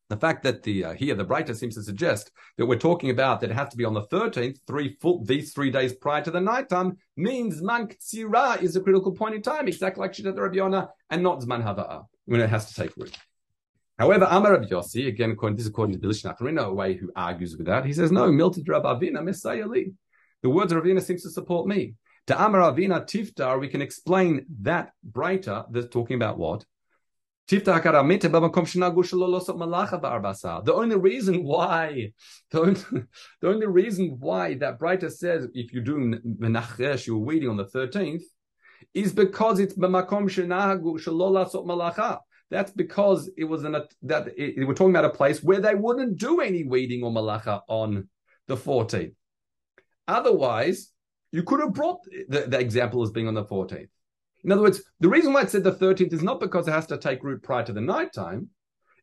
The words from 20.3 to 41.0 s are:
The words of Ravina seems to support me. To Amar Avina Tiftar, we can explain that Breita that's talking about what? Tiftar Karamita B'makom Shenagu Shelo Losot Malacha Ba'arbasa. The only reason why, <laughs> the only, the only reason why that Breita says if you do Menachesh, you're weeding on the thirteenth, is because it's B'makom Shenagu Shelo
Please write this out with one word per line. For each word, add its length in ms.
The 60
words 240
of 100
Ravina 180
seems 220
to 60
support 360
me. 300
To 180
Amar 280
Avina 340
Tiftar, 500
we 120
can 120
explain 640
that 300
Breita 640
that's 160
talking 300
about 200
what? 280
Tiftar 340
Karamita 480
B'makom 360
Shenagu 320
Shelo 320
Losot 260
Malacha 460
Ba'arbasa. 640
The 80
only 240
reason 480
why, 640
<laughs> 220
the 80
only, 220
the 80
only 200
reason 520
why 360
that 220
Breita 320
says 440
if 180
you 80
do 400
Menachesh, 720
you're 100
weeding 300
on 80
the 100
thirteenth, 580
is 200
because 460
it's 180
B'makom 480
Shenagu 760
Shelo 320